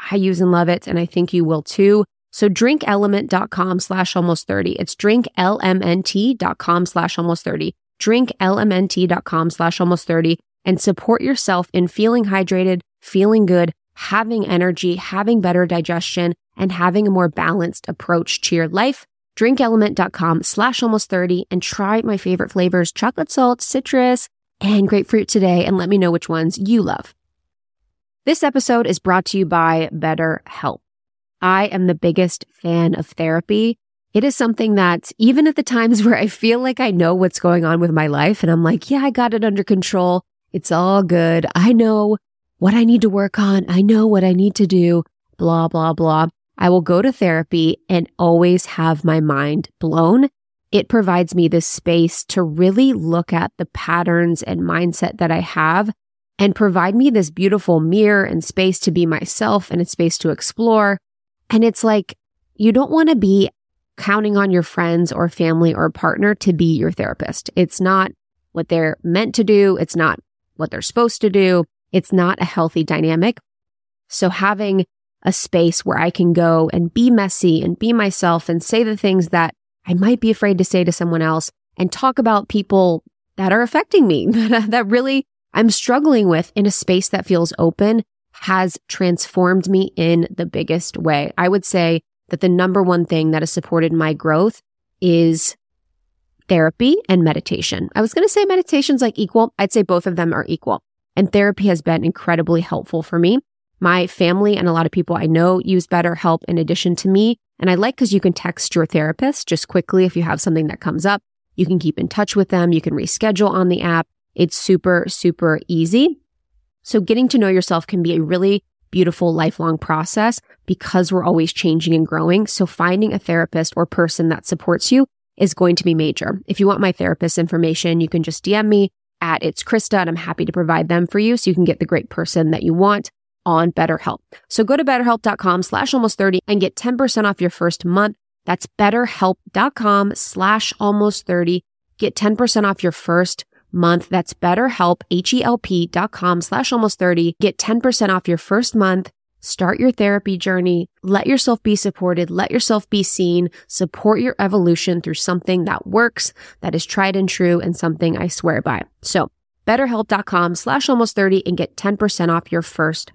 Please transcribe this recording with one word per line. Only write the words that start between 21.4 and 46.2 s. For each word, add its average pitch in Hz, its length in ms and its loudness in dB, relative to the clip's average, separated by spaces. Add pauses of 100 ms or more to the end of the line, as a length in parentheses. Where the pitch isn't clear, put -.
and 180 120 -4
try 208 420 -2
my 214 140 -2
favorite 185 340 -4
flavors, 180 400 0
chocolate 277 400 -4
salt, 247 300 0
citrus, 254 640 0 (320)
and 196 300 2
grapefruit 208 400 0
today, 185 340 2
and 190 140 0
let 180 100 -2
me 202 100 2
know 180 140 2
which 170 160 -4
ones 160 300 -2
you 208 240 2
love. - 340 -6 (1080)
This 320 180 0
episode 247 420 2
is 175 140 -2
brought 185 260 0
to - 120 -4
you 190 80 2
by 165 480 0
BetterHelp. 160 880 -4 (600)
I 190 260 2
am 185 200 0
the 175 80 2
biggest 175 560 -2
fan 170 440 0
of - 120 -8
therapy. 208 720 -2 (360)
It 214 120 2
is 277 100 0
something 226 400 0
that 175 420 0
even 262 300 4
at 302 80 0
the 294 80 -2
times 226 400 2
<laughs> - 20 4
where 226 120 4
I 214 100 0
feel 226 320 0
like 254 220 -2
I 240 100 0
know 175 240 2
what's 180 240 0
going 175 240 2
on 165 160 2
with 170 120 2
my 156 160 2
life 147 360 0
and 165 80 4
I'm 165 120 2
like, 165 280 0
"Yeah, 277 140 0
I 277 40 0
got 240 240 -2
it 220 120 -2
under 202 180 0
control. 180 600 0 (280)
It's - 220 -4
all 185 280 2
good. 165 440 2 (100)
I 190 160 4
know 214 460 2 (400)
what 190 160 2
I 233 100 4
need 226 200 4
to 214 60 4
work 196 300 -2
on. 196 300 2
I 180 120 2
know 214 240 4
what 196 200 2
I 185 80 4
need 190 220 2
to 202 120 2
do, 170 360 2 (340)
blah, 165 320 0
blah, 160 240 -2
blah." 160 340 0 (340)